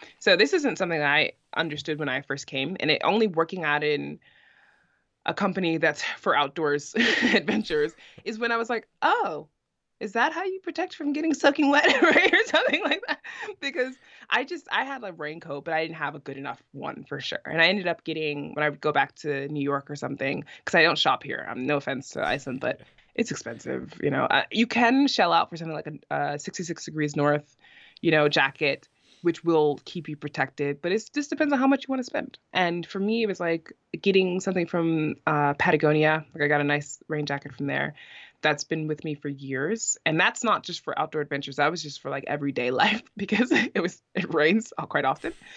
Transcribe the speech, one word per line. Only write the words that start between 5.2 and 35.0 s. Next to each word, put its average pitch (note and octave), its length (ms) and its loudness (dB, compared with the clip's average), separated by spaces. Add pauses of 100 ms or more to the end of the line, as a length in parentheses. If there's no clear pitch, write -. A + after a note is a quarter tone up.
a D#3+ 80 -2
company F3+ 420 0
that's D#3 260 0
for - 340 -2
outdoors D3 580 -2
<laughs> A#3+ 400 2
adventures E3+ 580 0 (320)
is G#3+ 140 -8
when A#3 120 -2
I A#3 60 0
was A#3 140 -2
like, A#3 180 -6 (140)
"Oh, A#3 460 0 (520)
is G#3+ 120 -8
that C4 200 2
how E4+ 120 -6
you F#4+ 160 -6
protect F4 340 -6
from D4 180 -4
getting D#4 220 0
soaking C#4+ 360 4
wet?" - 140 4
<laughs> - 180 4
Right? F4 300 6
Or F#4+ 140 6
something F#4 380 2
like D#4 240 -2
that. - 120 -4 (400)
Because C4 340 -4 (360)
I A#3+ 140 0
just, D#4 280 -10
I A3+ 120 0
had C4+ 200 -10
a F#3+ 80 -10
raincoat, D#3 520 -10
but E3 100 -4
I D#3+ 80 0
didn't E3 140 -6
have D3+ 180 -6
a D3+ 60 -14
good C3+ 180 -12
enough C#3 240 -10 (100)
one - 320 -10
for C#3+ 160 -10
sure. - 240 -8
And D#3+ 160 -2
I E3 60 6
ended F#3 220 0
up E3+ 160 -6
getting, D3+ 500 -6
when D3+ 100 -2
I D3+ 60 0
would D3 100 -12
go D3+ 120 0
back C#3 240 0
to C#3+ 320 -6
New D3 140 -4
York C#3 280 -4
or D3 60 -10
something, C#3 480 -4 (200)
'cause - 120 0
I E3 60 6
don't D#3+ 160 4
shop C3+ 260 2
here. B2+ 260 -8
Um, B2 160 -6
no D3 100 2
offense C#3 340 -6
to - 160 -4
Iceland, C3 340 -4
but B2 200 -4 (360)
it's A#3 160 -2
expensive, B2+ 600 -10 (100)
you C#3+ 80 2
know. C3+ 140 0
Uh, - 260 2
you A3+ 160 2
can B3 420 4
shell F3 240 2
out E3 180 2
for E3+ 60 -12
something D#3+ 180 -8
like D#3 140 -8 (220)
a, C#3+ 240 -2
a D3 40 -6
sixty-six E3+ 460 -10
degrees D3+ 320 -4
north, D3 400 2 (440)
you F3 120 2
know, D3+ 160 6
jacket, C#3+ 600 0 (340)
which E3+ 200 0
will D3+ 420 4
keep E3 240 -10
you D3+ 80 -8
protected. C#3+ 640 -4
But F3 120 -2
it A3 200 -2
just C#4+ 160 -4
depends D4+ 240 0
on C4 60 2
how C4 80 2
much C4+ 160 4
you - 60 -16
wanna C4 160 -2
spend. - 340 -8 (140)
And F3 340 0
for F#3+ 140 -6
me, A3 240 0
it - 20 0
was, F#3+ 140 -4
like, E3 320 -2 (280)
getting F#3 380 4
something F3+ 300 0
from, E3 480 0 (100)